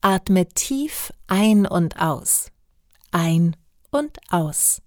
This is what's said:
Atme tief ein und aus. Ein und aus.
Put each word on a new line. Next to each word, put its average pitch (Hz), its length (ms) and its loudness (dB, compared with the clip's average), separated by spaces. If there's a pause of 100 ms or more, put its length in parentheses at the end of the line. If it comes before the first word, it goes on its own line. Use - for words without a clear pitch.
Atme 185 480 0
tief - 600 -6 (140)
ein 208 400 4
und 165 340 -2
aus. - 520 -2 (580)
Ein 165 460 2 (340)
und - 300 -2 (100)
aus. - 580 0